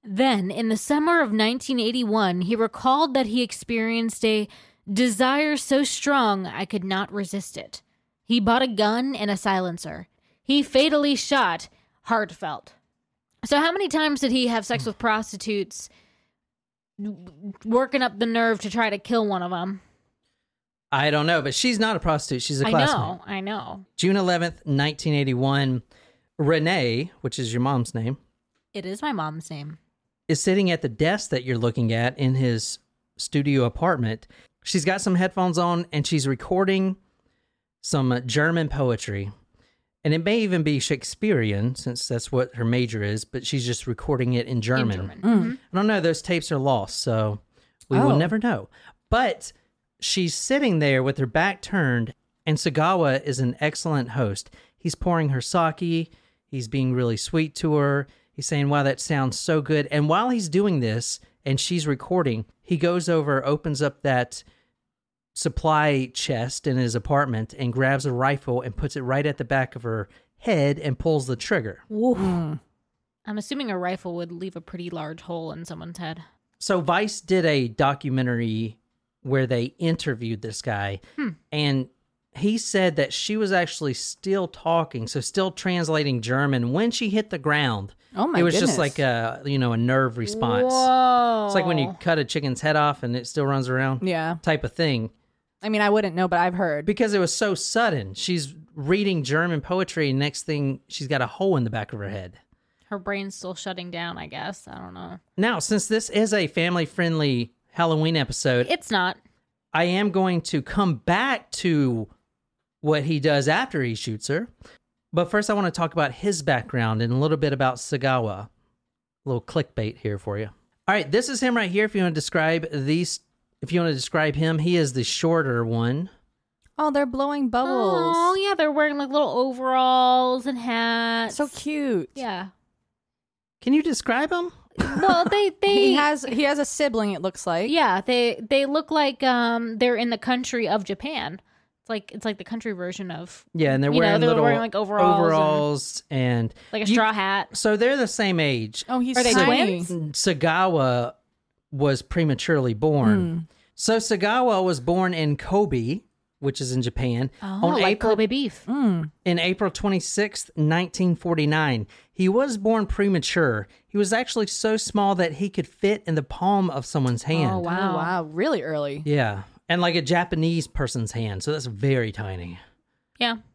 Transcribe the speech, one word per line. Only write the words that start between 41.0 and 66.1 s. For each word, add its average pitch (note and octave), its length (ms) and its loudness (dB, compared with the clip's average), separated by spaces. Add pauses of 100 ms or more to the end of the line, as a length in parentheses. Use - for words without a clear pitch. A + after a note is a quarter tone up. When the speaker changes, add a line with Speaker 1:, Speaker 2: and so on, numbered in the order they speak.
Speaker 2:
since - 320 -8
that's A#2 240 -4
what B2+ 240 0
her A#2+ 80 -4
major A2+ 400 0
is, G#2 220 -2
but B2+ 200 -10
she's C3 200 -2
just A#2+ 220 -4
recording B2+ 460 -2
it A#2+ 140 0
in B2 140 -2
German. A#2+ 300 2
Speaker 1:
In G2 40 -2 (140)
German. - 120 -16
Speaker 3:
Mm. G3 80 2 (100)
Speaker 1:
Mm-hmm. A3+ 120 0 (220)
Speaker 2:
I F3+ 40 0
don't G#3 100 2
know. G#3+ 120 2
Those D#3+ 220 0
tapes E3+ 300 -2
are D3 80 0
lost, C3 420 0
so A2 380 0 (500)
we C3 100 4
will - 140 6
Speaker 3:
Oh. - 40 4
Speaker 2:
never F3 200 2
know. G#3 320 -2 (400)
But A#3 420 0 (480)
she's F3 360 -2
sitting C4 440 0
there C#3 240 4
with C#3 140 0
her C3+ 80 0
back E3+ 360 0
turned, B2+ 520 0 (320)
and D3+ 120 2
Sagawa D#3 680 2
is C3 160 -4
an B2 200 0
excellent D3+ 500 -2
host. A2 420 -4 (260)
He's - 180 -4
pouring E3 340 0
her C3 120 -2
sake. E3 680 -2 (340)
He's B2+ 220 -8
being C3 260 0
really A#2+ 240 0
sweet D#3+ 380 -2
to D#3 200 0
her. C#3+ 320 0 (240)
He's - 160 -12
saying, C#3+ 220 0
"Wow, C#3+ 140 2
that C3+ 180 0
sounds C3+ 360 0
so D#3 240 0
good." D3 300 0
And D3 160 2
while G3+ 220 2
he's A3+ 180 -2
doing F3+ 320 2
this, A#2 400 -2 (240)
and C3+ 160 0
she's E3+ 260 -2
recording, C#3 600 0 (160)
he F3 160 -2
goes E3+ 320 0
over, C#3+ 360 2
opens D3 360 -2
up C#3+ 220 -2
that B2+ 400 0 (920)
supply D3+ 800 0